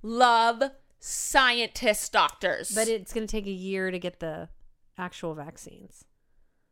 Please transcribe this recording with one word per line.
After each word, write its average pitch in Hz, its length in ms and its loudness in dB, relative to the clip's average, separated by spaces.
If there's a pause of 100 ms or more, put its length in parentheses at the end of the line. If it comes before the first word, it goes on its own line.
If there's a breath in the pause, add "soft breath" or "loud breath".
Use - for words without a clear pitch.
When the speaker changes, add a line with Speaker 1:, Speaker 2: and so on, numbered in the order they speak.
Speaker 1:
love 233 580 4 (380)
scientist 240 1120 2
doctors. 180 600 0
Speaker 2:
But 220 160 2
it's 220 260 -4
gonna 220 140 -4
take 208 200 -4
a 196 40 -4
year 190 400 -4
to 180 80 -6
get 180 200 -8
the 160 300 -8 (480)
actual 175 380 -8
vaccines. - 720 -18 (680)